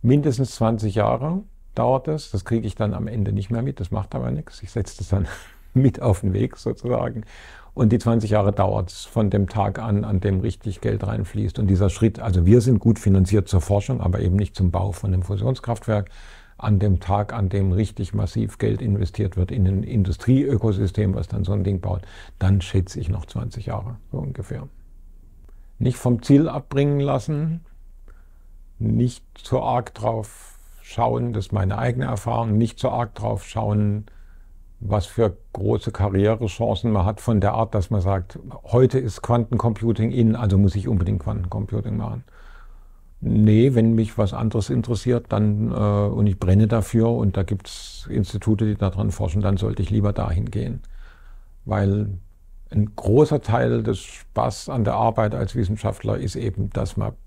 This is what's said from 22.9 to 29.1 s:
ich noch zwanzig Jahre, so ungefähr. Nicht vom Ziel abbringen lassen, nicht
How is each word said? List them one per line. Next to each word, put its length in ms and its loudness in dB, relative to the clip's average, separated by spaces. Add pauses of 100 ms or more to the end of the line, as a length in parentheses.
ich 80 -4
noch 180 -4
zwanzig 400 -8
Jahre, 300 -6 (160)
so 60 -6
ungefähr. 500 -8 (1120)
Nicht 180 0
vom 260 0
Ziel 260 6
abbringen 520 0
lassen, 640 -2 (1120)
nicht 460 0 (180)